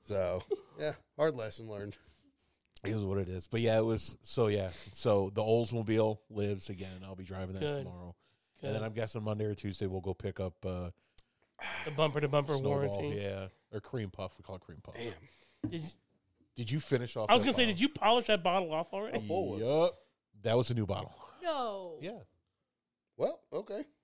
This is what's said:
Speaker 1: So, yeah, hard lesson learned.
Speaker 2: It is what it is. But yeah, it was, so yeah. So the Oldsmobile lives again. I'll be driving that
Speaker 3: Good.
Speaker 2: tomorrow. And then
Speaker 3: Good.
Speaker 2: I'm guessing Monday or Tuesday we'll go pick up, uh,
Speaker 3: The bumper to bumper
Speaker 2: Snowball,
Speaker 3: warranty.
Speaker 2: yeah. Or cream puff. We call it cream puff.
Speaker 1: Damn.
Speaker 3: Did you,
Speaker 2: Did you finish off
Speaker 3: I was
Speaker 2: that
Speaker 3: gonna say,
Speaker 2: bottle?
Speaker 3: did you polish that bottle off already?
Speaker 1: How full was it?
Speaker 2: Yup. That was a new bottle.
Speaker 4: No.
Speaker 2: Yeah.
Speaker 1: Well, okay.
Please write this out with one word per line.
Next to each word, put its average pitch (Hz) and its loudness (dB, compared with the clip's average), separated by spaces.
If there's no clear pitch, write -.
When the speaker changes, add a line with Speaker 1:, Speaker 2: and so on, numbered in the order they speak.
Speaker 1:
So, 92 0
yeah, 151 -2
hard 151 2
lesson 113 -8
learned. 101 -8
Speaker 2:
It 101 -2
is 110 0
what 98 0
it 92 -2
is. 92 -8
But 113 0
yeah, 110 6
it 110 6
was, 113 -2
so 117 2
yeah. 101 2
So 101 4
the 110 0
Oldsmobile 110 4
lives 101 -2
again. 92 -10
I'll 95 -12
be 92 -12
driving 92 -6
that 98 -6
Speaker 3:
Good. 147 -2
Speaker 2:
tomorrow. 87 -12
And 139 -4
then 110 -2
Speaker 3:
Good. 110 -4
Speaker 2:
I'm 110 -6
guessing 110 -4
Monday 107 0
or 107 0
Tuesday 101 -4
we'll 92 -2
go 95 -2
pick - -6
up, 92 -2
uh, 90 -4
Speaker 3:
The 156 -6
bumper 147 2
to 147 0
bumper 143 2
Speaker 2:
Snowball, 139 2
Speaker 3:
warranty. 104 -2
Speaker 2:
yeah. 98 -4
Or 107 -6
cream 110 -6
puff. 92 -10
We - -20
call 98 -12
it 90 -14
cream - -18
puff. - -16
Speaker 1:
Damn. - -10
Speaker 3:
Did 165 -4
you, 165 -8
Speaker 2:
Did 117 -4
you 151 0
finish 123 0
off 110 -2
Speaker 3:
I 208 12
was 233 8
Speaker 2:
that 233 4
Speaker 3:
gonna 254 2
say, 262 4
Speaker 2:
bottle? 220 4
Speaker 3:
did 165 0
you - 4
polish 226 4
that 208 4
bottle 175 2
off 165 0
already? 196 -4
Speaker 1:
How 107 -8
full 165 0
was 101 -4
it? 110 0
Speaker 2:
Yup. 160 4
That 113 4
was 123 4
a - 0
new 113 2
bottle. 98 -4
Speaker 4:
No. 226 -4
Speaker 2:
Yeah. 170 -8
Speaker 1:
Well, 240 -2
okay. 202 -6